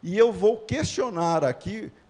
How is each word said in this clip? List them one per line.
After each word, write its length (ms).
E 140
eu 120
vou 280
questionar 880
aqui, 440